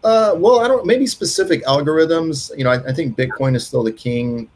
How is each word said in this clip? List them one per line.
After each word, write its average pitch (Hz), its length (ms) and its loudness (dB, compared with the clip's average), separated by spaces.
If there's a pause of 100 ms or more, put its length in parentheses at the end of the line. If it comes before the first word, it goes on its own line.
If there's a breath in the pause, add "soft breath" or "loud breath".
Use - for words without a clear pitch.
Uh, 220 340 4
well, 233 220 4
I 233 80 0
don't, 254 180 2
maybe 240 220 2
specific 180 580 -2
algorithms. 156 920 0
You 135 60 -4
know, 127 60 2
I, 127 180 -2
I 135 40 -4
think 135 240 -4
Bitcoin 131 380 -2
is 120 100 -2
still 123 200 -2
the 110 80 -2
king, 120 640 -6